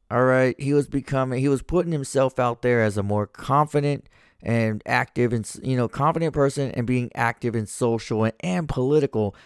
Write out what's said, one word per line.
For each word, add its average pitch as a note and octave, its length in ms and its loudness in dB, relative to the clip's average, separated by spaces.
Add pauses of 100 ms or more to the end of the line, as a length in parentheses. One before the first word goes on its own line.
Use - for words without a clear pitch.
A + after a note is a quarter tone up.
(120)
all B2 120 2
right? B2+ 360 4
He C#3 140 -2
was C#3+ 140 2
becoming, C3 520 -2
he C3+ 100 0
was C3+ 120 0
putting F3 320 -2
himself C3+ 440 0
out A#2+ 240 0
there B2 200 4
as G#2+ 160 2
a G2+ 60 0
more G#2 240 0
confident C#3+ 800 0 (340)
and A2 440 0
active B2 480 0
and A2+ 100 -2
s-, - 180 -14
you C3 140 -2
know, B2 140 0
confident D#3+ 440 0
person C#3 380 0
and A#2 160 -4
being B2 260 -2
active A#2+ 400 -2
and A2 140 -2
social A#2 560 -2
and, A2 160 0
and F3+ 300 -4
political. C3 640 0 (100)